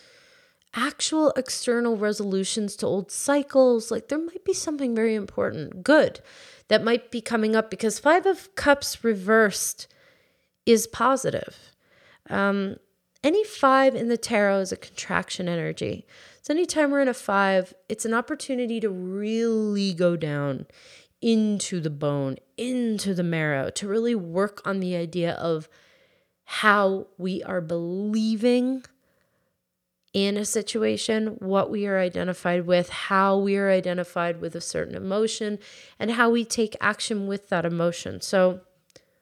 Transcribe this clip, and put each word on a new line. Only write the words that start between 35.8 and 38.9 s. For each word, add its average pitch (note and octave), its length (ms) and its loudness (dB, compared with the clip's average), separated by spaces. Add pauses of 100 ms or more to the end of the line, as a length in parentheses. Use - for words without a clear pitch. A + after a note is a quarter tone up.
and A3 140 -2
how A#3 180 4
we A#3 160 2
take A3 340 -2
action G#3 460 -2
with G3 240 -6
that F3 160 0
emotion. E3+ 560 -2
So F#3 380 2 (640)